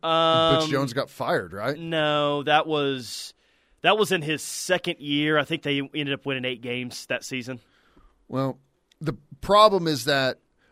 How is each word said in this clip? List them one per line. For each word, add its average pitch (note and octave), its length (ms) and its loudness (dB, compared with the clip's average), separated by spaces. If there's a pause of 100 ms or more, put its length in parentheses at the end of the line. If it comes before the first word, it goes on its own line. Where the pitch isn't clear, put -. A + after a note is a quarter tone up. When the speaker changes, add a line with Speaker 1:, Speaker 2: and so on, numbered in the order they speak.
Speaker 1:
Um, E3 560 4
Speaker 2:
Butch D#3 100 -2
Jones C3+ 240 -2
got C3 160 -4
fired, A#2+ 440 -4
right? A#2 240 -4
Speaker 1:
No, D3+ 640 0
that D3+ 240 4
was, C#3 640 -4 (480)
that F#3+ 160 4
was G#3 140 2
in F3+ 120 2
his D3+ 180 -4
second - 580 -4
year. D3 380 0
I C#3+ 60 4
think D#3 200 -6
they C#3+ 160 -2
ended C#3+ 340 -4
up C3+ 120 -8
winning C3 200 -4
eight B2+ 160 -6
games B2 460 -8
that B2 160 -4
season. B2+ 360 -8 (680)
Speaker 2:
Well, C3 300 -2 (420)
the D3 160 -4 (260)
problem G3 460 6
is C3+ 180 0
that C3+ 340 0 (320)